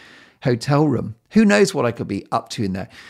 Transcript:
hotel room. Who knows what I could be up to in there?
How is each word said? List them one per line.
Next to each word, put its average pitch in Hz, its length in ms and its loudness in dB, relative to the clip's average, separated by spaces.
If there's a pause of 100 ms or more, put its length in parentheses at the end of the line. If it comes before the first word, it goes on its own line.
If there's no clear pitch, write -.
(440)
hotel 143 440 0
room. 110 280 -4 (160)
Who 220 140 4
knows 202 280 4
what 135 120 -2
I 120 60 0
could 120 160 -8
be 98 240 -6
up - 180 -4
to - 140 -6
in 95 100 -2
there? 92 160 -8 (200)